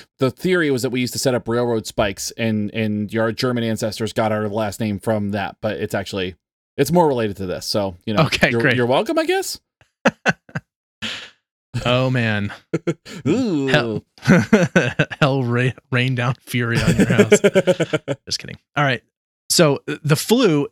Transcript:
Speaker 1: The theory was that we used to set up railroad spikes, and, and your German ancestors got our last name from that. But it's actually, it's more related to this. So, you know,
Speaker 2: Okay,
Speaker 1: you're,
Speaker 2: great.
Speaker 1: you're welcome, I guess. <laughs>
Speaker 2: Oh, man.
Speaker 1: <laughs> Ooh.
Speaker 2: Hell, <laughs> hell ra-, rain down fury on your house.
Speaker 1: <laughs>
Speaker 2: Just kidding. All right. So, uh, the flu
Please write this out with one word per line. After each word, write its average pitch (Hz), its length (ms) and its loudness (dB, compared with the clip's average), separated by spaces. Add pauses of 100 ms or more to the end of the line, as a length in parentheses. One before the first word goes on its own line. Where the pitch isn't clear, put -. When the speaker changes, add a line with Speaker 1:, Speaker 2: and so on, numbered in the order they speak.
(200)
Speaker 1:
The 135 100 2
theory 175 400 0
was 123 140 0
that 127 80 -2
we 127 100 -2
used 120 120 -4
to 107 60 -8
set - 140 0
up 117 140 -4
railroad 117 400 -2
spikes, - 500 -4
and, 107 380 -2
and 104 360 -2
your 113 200 0
German 123 320 -2
ancestors 110 500 -4
got 110 180 0
our 107 160 -2
last 104 320 -4
name 104 200 -2
from 104 320 -2
that. 101 300 -6
But 104 160 -4
it's 104 180 -4
actually, 95 400 -4 (420)
it's 113 140 0
more 170 160 4
related 117 300 0
to 95 100 -6
this. 85 180 -6
So, 98 300 -2 (100)
you 110 80 -4
know, 139 120 2
Speaker 2:
Okay, 139 260 0
Speaker 1:
you're, 117 100 0
Speaker 2:
great. 123 140 4
Speaker 1:
you're 123 100 2
welcome, 175 320 0
I 320 80 0
guess. 370 340 -2 (460)
<laughs> - 60 2 (1700)
Speaker 2:
Oh, 127 240 2
man. 110 420 0 (400)
Speaker 1:
<laughs> - 360 -8
Ooh. 170 400 0
Speaker 2:
Hell, 123 360 0 (180)
<laughs> 170 760 4 (240)
hell 135 220 2
ra-, 120 280 0 (200)
rain 127 240 0
down 123 260 -2
fury 117 400 -2
on - 140 2
your - 100 4
house. 208 340 4
Speaker 1:
<laughs> - 840 0
Speaker 2:
Just - 140 -6
kidding. - 180 -14 (180)
All 143 80 2
right. 131 200 0 (460)
So, 147 380 4
uh, 147 160 -6
the 147 120 2
flu 185 560 2